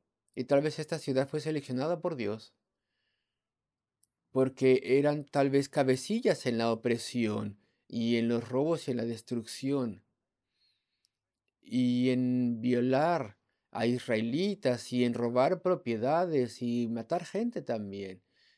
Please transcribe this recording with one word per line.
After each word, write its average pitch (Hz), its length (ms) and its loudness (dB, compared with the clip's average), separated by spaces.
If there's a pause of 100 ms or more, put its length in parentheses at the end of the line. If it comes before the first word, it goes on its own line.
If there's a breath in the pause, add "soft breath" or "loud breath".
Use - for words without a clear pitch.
(340)
y 120 120 -6
tal 143 160 4
vez 151 180 -4
esta 156 180 -6
ciudad 135 300 0
fue 156 120 -6
seleccionada 151 600 -4
por 170 140 -4
Dios, 110 400 -6 (1800)
porque 131 500 4 (160)
eran 147 280 2
tal 139 240 0
vez 139 200 2
cabecillas 147 760 0
en 120 120 0
la 117 140 2
opresión, 110 880 -2 (280)
y 117 280 0
en 117 120 0
los 117 220 -2
robos 151 380 0
y 139 40 -4
en 120 60 -2
la 117 80 -2
destrucción, 117 1000 -4 (1600)
y 123 480 2
en 123 520 0
violar 131 760 0 (340)
a 110 140 -2
israelitas, 123 1080 -2
y 123 100 2
en 120 100 2
robar 127 480 2
propiedades, 143 1000 0
y 120 260 0
matar 117 380 -4
gente 233 360 -4
también. 98 600 -8 (340 soft breath)